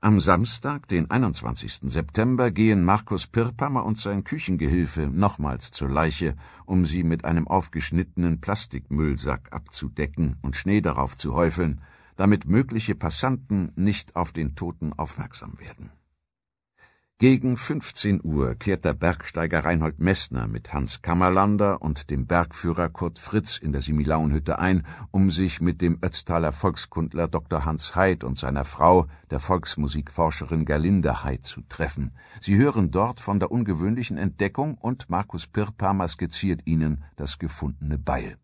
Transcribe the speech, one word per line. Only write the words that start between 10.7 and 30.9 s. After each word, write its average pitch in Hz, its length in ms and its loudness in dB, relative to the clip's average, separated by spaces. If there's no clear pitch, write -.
darauf 67 340 -2
zu 67 180 -6
häufeln, 82 480 0
damit 101 280 4
mögliche 113 480 2
Passanten 104 840 -2
nicht 98 400 0
auf 85 160 -2
den 76 220 -2
Toten 82 400 -6
aufmerksam - 680 -10
werden. - 300 -18
Gegen 127 380 6
fünfzehn - 680 -2
Uhr 71 340 0
kehrt - 280 -2
der 80 80 2
Bergsteiger 82 720 0
Reinhold 80 360 0
Messner 64 500 0
mit 55 240 -8
Hans 69 280 -6
Kammerlander 95 800 2
und 73 280 -6
dem 67 180 -2
Bergführer 85 600 0
Kurt - 300 -6
Fritz - 380 -4
in 78 140 -4
der 69 100 0
Similauenhütte 76 800 0
ein, 92 260 2
um 95 200 4
sich 85 300 0
mit 85 200 0
dem 85 220 2
Ötztaler 82 480 0
Volkskundler 82 800 -2
Doktor 78 340 -2
Hans 78 320 -4
Haidt 92 300 2
und 67 120 -4
seiner 67 280 -2
Frau, 87 420 6
der 71 100 -2
Volksmusikforscherin 78 1300 -2
Gerlinde 76 580 2